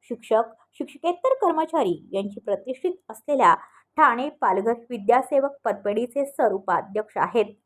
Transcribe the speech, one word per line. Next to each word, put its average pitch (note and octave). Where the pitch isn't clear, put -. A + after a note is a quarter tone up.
शिक्षक, A3+
शिक्षकेतर -
कर्मचारी D#4+
यांची G3+
प्रतिष्ठित B3+
असलेल्या A3
ठाणे C4+
पालघर A3+
विद्यासेवक C4
पतपेढीचे A3+
सर C4
उपाध्यक्ष G3
आहेत. F3+